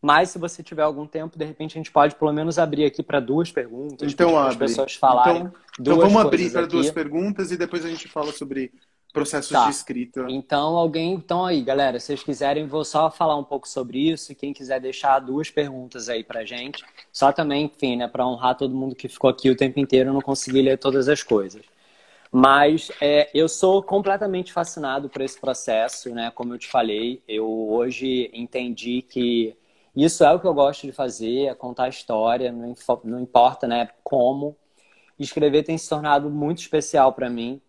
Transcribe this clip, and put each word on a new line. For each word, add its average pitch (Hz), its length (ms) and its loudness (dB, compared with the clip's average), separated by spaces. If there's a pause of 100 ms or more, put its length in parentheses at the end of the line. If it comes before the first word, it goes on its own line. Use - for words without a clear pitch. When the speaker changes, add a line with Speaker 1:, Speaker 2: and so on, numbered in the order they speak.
Speaker 1:
Mas 165 280 4
se 180 100 -12
você 170 240 -10
tiver 156 180 -6
algum 151 240 -2
tempo, 160 320 -12
de 156 60 -6
repente 156 340 -10
a - 20 -8
gente 156 120 -12
pode 147 240 4
pelo 151 160 0
menos 156 260 -2
abrir 151 280 2
aqui - 180 -2
pra 143 160 0
duas 143 320 0
perguntas, 135 580 -6
Speaker 2:
Então 170 200 2
Speaker 1:
pedir 160 100 4
pras 131 160 2
Speaker 2:
abre. 131 140 -2
Speaker 1:
pessoas 135 260 -2
falarem 131 460 4
Speaker 2:
Então, 180 120 -10 (240)
então 131 60 -12 (120)
Speaker 1:
duas - 20 6 (100)
Speaker 2:
vamos 214 180 6
abrir 165 120 2
Speaker 1:
coisas 175 160 -2
Speaker 2:
pra 170 120 0
duas 165 200 0
Speaker 1:
aqui. 156 100 -2
Speaker 2:
perguntas 170 560 -4
e 180 60 -6
depois 170 260 -6
a 170 60 -8
gente 165 180 -12
fala 147 240 -6
sobre 135 400 -8 (400)
processos 143 400 -2
Speaker 1:
Tá. 131 140 4
Speaker 2:
de 110 60 2
escrita. 123 580 -8
Speaker 1:
Então, 143 480 -2
alguém, 165 380 0
então 175 300 -4
aí, 170 160 0
galera, 131 380 0
se - 60 -12
vocês 143 180 -8
quiserem, 143 420 -2
vou 147 200 -4
só 156 260 0
falar 160 240 0
um 143 80 -6
pouco 135 240 -8
sobre 127 320 -8
isso. 151 360 -2
Quem 143 180 -10
quiser 131 260 -6
deixar 135 400 0
duas 135 300 -4
perguntas 127 580 -6
aí 113 160 -4
pra 113 220 -10
gente, 123 360 -12 (300)
só 139 220 4
também, 147 320 0
enfim, 131 320 -2
né, 120 100 -4
pra 123 180 -2
honrar 127 300 0
todo 131 180 -2
mundo 131 220 -6
que - 140 -12
ficou - 200 2
aqui 131 200 2
o 127 80 4
tempo 135 240 0
inteiro, 131 300 4
eu - 20 0
não 139 80 0
consegui 135 400 0
ler 135 160 4
todas 135 320 0
as 147 140 0
coisas. 101 380 -2 (680)
Mas, 143 580 6 (120)
é, 147 320 4
eu 156 160 2
sou 190 340 2
completamente 196 680 -2
fascinado 143 560 -4
por 135 120 -8
esse 135 200 -6
processo, 123 720 -4
né? 117 200 -6
Como 120 200 -8
eu 120 40 -12
te - 100 -16
falei, 117 600 -2
eu 110 180 -4 (240)
hoje 123 640 -2
entendi 120 680 -6
que 117 560 -2 (380)
isso 165 280 4
é 151 80 8
o 175 80 4
que 175 60 -6
eu 175 80 2
gosto 143 320 2
de 131 80 -10
fazer, 120 540 -4
é 127 80 -6
contar 123 300 -6
a 131 40 -4
história, 120 640 -2
não 120 180 -10
info-, 120 340 -4
não 117 160 -6
importa, 127 480 2
né, 117 220 -2 (140)
como. 139 520 0 (640)
Escrever 147 440 2
tem 160 140 -4
se - 120 -10
tornado 147 400 0
muito 147 300 -4
especial 135 540 2
pra 123 160 -6
mim. 120 400 -6